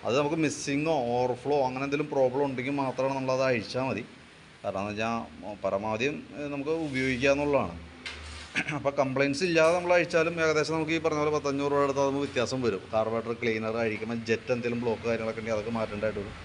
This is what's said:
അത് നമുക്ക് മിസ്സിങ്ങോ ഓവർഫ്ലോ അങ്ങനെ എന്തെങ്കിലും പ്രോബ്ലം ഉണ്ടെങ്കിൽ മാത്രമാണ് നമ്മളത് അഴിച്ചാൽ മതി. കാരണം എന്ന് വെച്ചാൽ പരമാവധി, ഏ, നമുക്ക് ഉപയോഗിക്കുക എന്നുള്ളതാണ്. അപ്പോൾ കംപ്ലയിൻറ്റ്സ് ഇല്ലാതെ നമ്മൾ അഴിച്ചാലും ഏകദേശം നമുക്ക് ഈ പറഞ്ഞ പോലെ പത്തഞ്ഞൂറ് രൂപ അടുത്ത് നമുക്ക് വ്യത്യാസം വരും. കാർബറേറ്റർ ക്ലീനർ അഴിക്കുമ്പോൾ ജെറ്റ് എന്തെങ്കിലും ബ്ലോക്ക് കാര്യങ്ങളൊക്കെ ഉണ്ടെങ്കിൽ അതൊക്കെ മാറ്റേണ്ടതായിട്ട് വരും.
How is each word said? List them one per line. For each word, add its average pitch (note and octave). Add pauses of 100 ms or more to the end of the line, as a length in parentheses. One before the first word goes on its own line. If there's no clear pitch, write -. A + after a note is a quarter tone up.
അത് G#2+
നമുക്ക് D3
മിസ്സിങ്ങോ D3 (200)
ഓവർഫ്ലോ B2+ (100)
അങ്ങനെ C3
എന്തെങ്കിലും D3
പ്രോബ്ലം C3+
ഉണ്ടെങ്കിൽ B2+ (100)
മാത്രമാണ് C3
നമ്മളത് C3
അഴിച്ചാൽ B2+
മതി. G#2+ (600)
കാരണം F#2+
എന്ന് G#2
വെച്ചാൽ G#2+
പരമാവധി, G#2+ (300)
ഏ, C#3+
നമുക്ക് C#3+ (140)
ഉപയോഗിക്കുക C3
എന്നുള്ളതാണ്. C#3 (1000)
അപ്പോൾ C3+
കംപ്ലയിൻറ്റ്സ് C3+
ഇല്ലാതെ D#3+
നമ്മൾ F3
അഴിച്ചാലും E3+
ഏകദേശം D#3
നമുക്ക് D#3
ഈ -
പറഞ്ഞ D#3
പോലെ D3+
പത്തഞ്ഞൂറ് C#3+
രൂപ C#3+
അടുത്ത് C#3
നമുക്ക് C#3
വ്യത്യാസം C3
വരും. G2 (100)
കാർബറേറ്റർ A2
ക്ലീനർ A2
അഴിക്കുമ്പോൾ A2 (100)
ജെറ്റ് A2+
എന്തെങ്കിലും A#2+
ബ്ലോക്ക് A2
കാര്യങ്ങളൊക്കെ A2+
ഉണ്ടെങ്കിൽ A2
അതൊക്കെ G#2+
മാറ്റേണ്ടതായിട്ട് G#2
വരും. G2